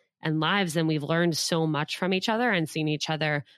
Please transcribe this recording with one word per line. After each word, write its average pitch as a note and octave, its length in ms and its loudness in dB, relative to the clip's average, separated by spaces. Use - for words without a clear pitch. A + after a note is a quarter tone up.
and D#3 180 0
lives. E3+ 360 0
And E3 100 2
we've D#3 160 0
learned E3 340 2
so E3 300 0
much D3+ 300 -2
from F#3 160 0
each F#3+ 160 -2
other A#3 220 2
and E3+ 180 0
seen D#3 200 -2
each D3+ 220 -2
other D3+ 340 0